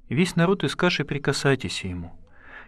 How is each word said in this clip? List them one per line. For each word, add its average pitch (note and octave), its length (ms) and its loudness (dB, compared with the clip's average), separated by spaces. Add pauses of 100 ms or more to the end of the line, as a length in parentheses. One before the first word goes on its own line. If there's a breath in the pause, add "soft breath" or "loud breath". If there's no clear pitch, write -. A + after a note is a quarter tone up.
И B2+ 80 -4
весь F3+ 200 2
народ F#3 280 4
искаше F3 400 0
прикасайтесь C#3 800 0
Ему, F2+ 300 -8 (540 loud breath)